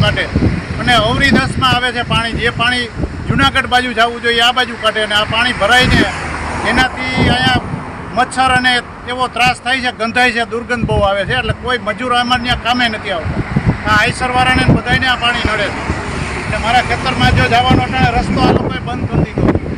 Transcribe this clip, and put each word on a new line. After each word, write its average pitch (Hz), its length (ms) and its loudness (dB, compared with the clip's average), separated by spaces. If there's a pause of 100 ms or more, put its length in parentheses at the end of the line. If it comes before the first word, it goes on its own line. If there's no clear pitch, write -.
કાઢે 196 220 2 (560)
અને 240 160 2
અવરી 226 400 2
દસમાં 254 380 0
આવે 247 180 0
છે 233 200 -4
પાણી, 226 280 0
જે 226 200 0
પાણી 247 240 0 (440)
જુનાગઢ 254 440 2
બાજુ 247 260 2
જવું 233 280 2
જોઈએ 233 160 2
આ 240 100 4
બાજુ 240 320 -2
કાઢે 220 220 0
અને 208 120 0
આ 214 140 2
પાણી 233 280 0
ભરાઈને 247 440 4 (680)
એનાથી 254 460 0
અહીંયા 254 440 2 (540)
મચ્છર 254 440 2
અને 254 140 2 (400)
એવો 254 160 -2
ત્રાસ 240 320 0
થાય 247 240 -2
છે, 240 140 -4
ગંધાય 226 380 2
છે, 233 160 -2
દુર્ગંધ 226 360 -4
બહુ 208 140 2
આવે 196 240 2
છે, 247 140 -2
એટલે 220 140 -4 (100)
કોઈ 240 240 -2
મજૂર 247 340 -2
અમારે 247 220 0
ત્યાં 240 200 -2
કામે 240 240 2
નથી 208 280 -6
આવતા. - 260 -4 (440)
આ 214 100 4
આઈસરવાળાને 254 640 2
ને 240 120 6
બધાયને 247 340 0
આ 247 140 0
પાણી 240 240 0
નડે 208 200 0
છે. - 160 -6 (540)
એટલે - 260 -4
મારા 233 240 2
ખેતરમાં 247 500 0
જો 254 140 4
જવાનો 254 340 4
અટાણે 254 300 0
રસ્તો 262 300 0
આ 262 120 4
લોકોએ - 300 -4
બંધ - 240 -6
કરી - 240 0
દીધો. - 100 0 (340)